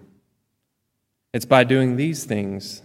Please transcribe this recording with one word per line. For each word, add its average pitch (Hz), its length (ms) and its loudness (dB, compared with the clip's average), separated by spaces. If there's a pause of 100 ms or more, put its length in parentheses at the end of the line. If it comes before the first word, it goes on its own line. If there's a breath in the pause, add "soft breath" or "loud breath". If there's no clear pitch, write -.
(1300)
It's 120 120 -4
by 127 200 6
doing 127 320 2
these 151 280 -4
things 98 600 -8